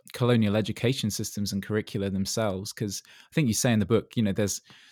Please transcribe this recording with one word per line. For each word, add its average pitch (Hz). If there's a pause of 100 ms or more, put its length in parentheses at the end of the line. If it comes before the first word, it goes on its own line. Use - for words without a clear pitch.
(140)
colonial 117
education 110
systems 104
and 98
curricula 104
themselves, 98
'cause -
I -
think 151
you 104
say 120
in 110
the 101
book, -
you 117
know, 98
there's, 98 (300)